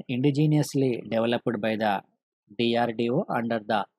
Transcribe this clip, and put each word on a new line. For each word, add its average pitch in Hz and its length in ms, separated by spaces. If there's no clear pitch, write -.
indigenously 143 760
developed 117 500
by 110 180
the 104 120
D 117 100
R - 100
D 117 180
O - 20
under 117 200
the 107 80